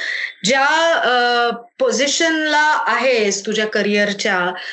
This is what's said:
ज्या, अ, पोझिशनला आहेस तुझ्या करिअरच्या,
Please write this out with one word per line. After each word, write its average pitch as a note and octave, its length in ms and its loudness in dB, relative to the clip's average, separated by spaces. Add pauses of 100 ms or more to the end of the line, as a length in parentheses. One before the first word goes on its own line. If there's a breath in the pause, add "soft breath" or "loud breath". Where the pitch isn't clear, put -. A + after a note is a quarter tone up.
(440 loud breath)
ज्या, D4 500 2
अ, A#3+ 600 2
पोझिशनला D4+ 1300 0
आहेस A3+ 600 0
तुझ्या G#3+ 200 -2
करिअरच्या, G3+ 840 0 (200 loud breath)